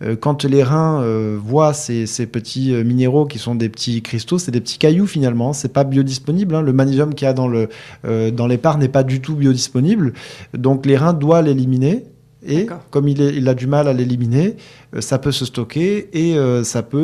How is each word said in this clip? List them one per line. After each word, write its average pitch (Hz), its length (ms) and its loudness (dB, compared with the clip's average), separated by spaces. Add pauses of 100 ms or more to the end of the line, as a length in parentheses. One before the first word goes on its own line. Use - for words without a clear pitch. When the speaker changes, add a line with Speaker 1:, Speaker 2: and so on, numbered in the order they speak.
Speaker 1:
euh, 110 120 -4
quand 143 300 -2
les 139 180 4
reins, 156 400 2
euh, 110 400 -2
voient 143 320 2
ces, 117 320 -4
ces 113 200 -6
petits, 131 460 -4
euh, 117 120 0
minéraux 127 420 2
qui 135 140 -8
sont 120 160 -4
des 113 120 0
petits 117 320 -4
cristaux, 120 380 -4
c'est 151 140 -6
des 120 80 0
petits - 180 -8
cailloux 170 300 4
finalement, 123 440 0
c'est 139 200 -6
pas 139 120 4
biodisponible, 139 720 0
hein. 156 80 0
Le 139 100 2
magnésium 139 420 2
qu'il 139 120 -2
y - 20 2
a 131 60 2
dans 127 140 0
le, 113 200 0 (380)
euh, 113 240 0
dans 120 160 0
l'épar 147 320 2
n'est 139 100 2
pas 135 140 2
du 131 180 -2
tout 156 140 -6
biodisponible, 139 800 0 (440)
donc 135 300 0
les 139 100 4
reins 160 160 2
doivent 160 340 2
l'éliminer. 135 580 0 (380)
Et 151 200 -2
Speaker 2:
D'accord. 180 160 -8 (120)
Speaker 1:
comme 143 160 0
il 143 140 2
est, 139 140 2
il 131 160 0
a 127 40 4
du 123 120 -4
mal 143 200 2
à 139 60 2
l'éliminer, 123 640 0 (400)
euh, 113 60 -6
ça 135 160 0
peut 143 120 -2
se 131 140 -2
stocker 165 680 -4
et, 165 240 0
euh, 123 260 2
ça 117 180 -4
peut, 123 220 -6